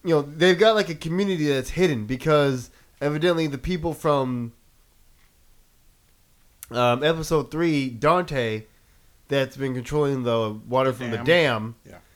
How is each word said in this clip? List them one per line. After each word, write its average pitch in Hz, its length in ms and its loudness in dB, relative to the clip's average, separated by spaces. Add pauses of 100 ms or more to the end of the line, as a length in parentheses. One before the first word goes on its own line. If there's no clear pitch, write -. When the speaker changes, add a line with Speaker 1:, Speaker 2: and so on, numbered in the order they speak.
Speaker 1:
you 175 100 -2
know, 147 80 2
they've 160 360 2
got, 220 160 6
like, 190 140 0
a 165 60 -6
community 170 540 -2
that's 135 220 -2
hidden, 147 360 0
because 135 640 2 (300)
evidently 160 460 0
the 139 120 -6
people 170 340 -4
from, 127 600 -2 (2250)
um, 123 340 0
episode 160 460 0
three, 151 400 0
Dante, 127 760 -2 (640)
that's 135 280 -2
been 131 180 -6
controlling 139 480 -2
the 113 440 -2
water 131 260 0
Speaker 2:
The 113 40 -8
Speaker 1:
from 120 140 -8
the 110 80 -4
Speaker 2:
dam. 123 80 -6
Speaker 1:
dam, 123 480 2 (120)
Speaker 2:
Yeah. 90 120 -20 (180)